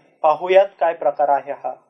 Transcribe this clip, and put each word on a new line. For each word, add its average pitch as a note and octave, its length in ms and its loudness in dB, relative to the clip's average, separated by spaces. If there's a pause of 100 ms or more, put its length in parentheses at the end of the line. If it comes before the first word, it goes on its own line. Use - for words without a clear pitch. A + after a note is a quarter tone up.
(240)
पाहुयात F3+ 440 2 (120)
काय E3+ 160 0
प्रकार D3 340 -2
आहे C#3 240 -2
हा. C3 200 -10 (160)